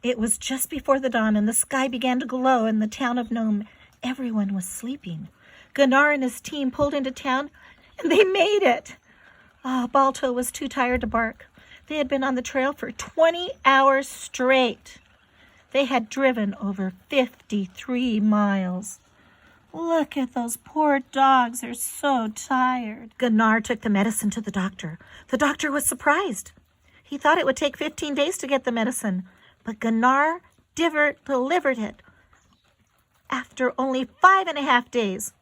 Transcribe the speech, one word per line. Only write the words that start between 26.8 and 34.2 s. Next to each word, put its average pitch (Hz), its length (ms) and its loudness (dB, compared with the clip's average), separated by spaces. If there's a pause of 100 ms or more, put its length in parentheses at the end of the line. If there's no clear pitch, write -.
He - 160 -12
thought 302 200 4
it 339 80 0
would 262 100 0
take 285 200 -2
fifteen 294 380 -6
days 285 240 -2
to - 80 -8
get 269 180 -2
the 247 80 -4
medicine, 226 520 -2 (400)
but 220 160 -10
Gunnar 262 640 2 (320)
diver-, 302 500 0
delivered 277 540 -2
it - 240 -8 (1300)
after 254 460 -4
only 262 320 -2 (120)